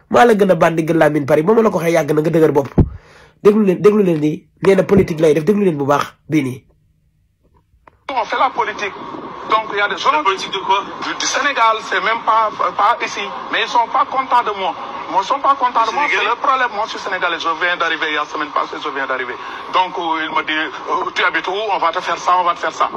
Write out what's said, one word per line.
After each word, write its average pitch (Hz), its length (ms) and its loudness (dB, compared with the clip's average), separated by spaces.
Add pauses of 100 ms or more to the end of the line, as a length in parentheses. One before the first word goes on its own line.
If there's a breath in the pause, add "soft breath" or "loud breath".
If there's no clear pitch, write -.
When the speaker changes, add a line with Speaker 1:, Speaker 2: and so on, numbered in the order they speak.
Speaker 1:
Maa 240 160 6
la 240 80 6
gën 196 180 4
a 180 40 4
bandi, 165 280 2
gën 160 140 2
laa 156 120 6
min 147 160 0
Paris, 151 180 4
ba 196 100 4
ma 233 80 4
la 220 80 6
ko 190 80 -2
waxee 165 160 0
yàgg 156 180 2
na, 156 100 2
nga 160 100 2
dëgër 156 200 6
bopp. 139 180 2 (720 loud breath)
Déglu 208 220 6
leen, 180 160 2
déglu 208 220 6
leen 170 160 2
nii, 151 280 -2 (180)
nee 196 100 6
na 185 80 4
politique 180 380 2
lay 160 140 6
def, 156 100 -2
déglu 208 180 2
leen 170 140 2
bu 139 80 -2
baax, 139 300 0 (140)
bii 147 140 2
nii. 127 220 -8 (1500)
Speaker 2:
On 240 120 0
fait 240 120 -4
la 269 120 2
politique. 202 440 -4 (560)
Donc, 220 240 0
il 202 40 -4
y 202 40 0
a - 60 0
des - 100 -4
gens. - 140 0
La 302 120 2
politique 190 300 -2
de 190 60 -2
quoi ? 190 240 0 (200)
Du, - 100 -6
du - 120 -6
Sénégal, 262 520 0 (120)
c'est 196 120 -2
même 214 240 -2
pas, 220 240 2 (280)
pas 226 280 2
ici. - 160 -8 (300)
Mais 180 120 -2
ils 226 40 -6
sont 233 240 0
pas 262 140 2
contents 262 380 0
de 214 140 -4
moi. 185 160 -4 (380)
Moi, 175 120 0
ils - 40 -12
sont 269 120 0
pas 277 160 2
contents 247 300 0
de 220 80 -2
moi, 285 140 -2
c'est - 100 0
Speaker 3:
Sénégalais ? 202 120 0
Speaker 2:
le 233 120 -2
problème. 254 340 0
Moi, 202 100 -4
je - 100 -8
suis 147 40 -10
sénégalais, 180 400 -4
je 170 100 -4 (100)
viens 175 180 -2
d'arriver, 160 320 -2
il 156 60 -2
y - 20 -2
a 151 60 -2
une 151 60 -14
semaine 147 240 -6
passée, 151 280 -4
je 156 80 -8
viens 139 180 -6
d'arriver. 127 260 -6 (400 loud breath)
Donc, 180 240 0
euh, 160 280 -4
il 160 60 -8
me 151 140 -2
dit, 156 100 -4
euh, 156 580 -4
tu 208 100 -4
habites 165 240 -2
où ? 185 100 -4
On 208 220 -2
va 165 120 0
te 180 100 -4
faire 175 160 -4
ça, 180 220 2
on 180 40 2
va 170 100 2
te - 60 -16
faire 160 140 -4
ça. - 240 -2